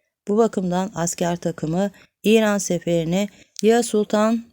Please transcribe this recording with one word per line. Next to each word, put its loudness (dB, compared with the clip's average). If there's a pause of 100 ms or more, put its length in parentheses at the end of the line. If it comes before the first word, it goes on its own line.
(280)
Bu 0
bakımdan 0
asker -2
takımı -4 (320)
İran 4
seferini -2 (340)
ya 4
Sultan 0